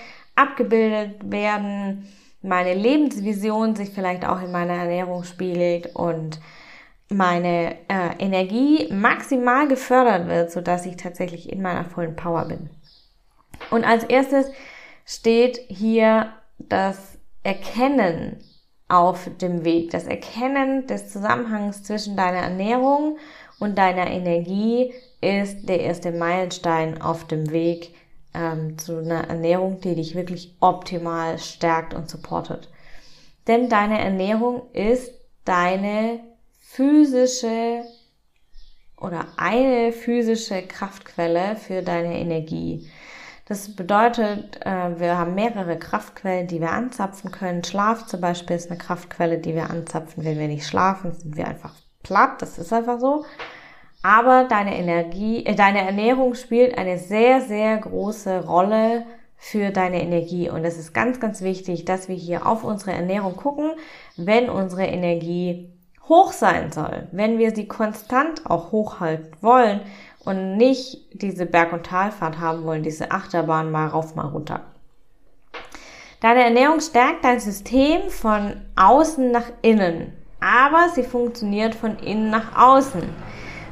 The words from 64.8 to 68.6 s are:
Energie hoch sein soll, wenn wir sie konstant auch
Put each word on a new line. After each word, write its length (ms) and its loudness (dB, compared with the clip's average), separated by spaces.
Energie 880 -2
hoch 260 8
sein 380 0
soll, 420 -6
wenn 260 0
wir 160 2
sie 120 -6
konstant 800 -2
auch 280 -2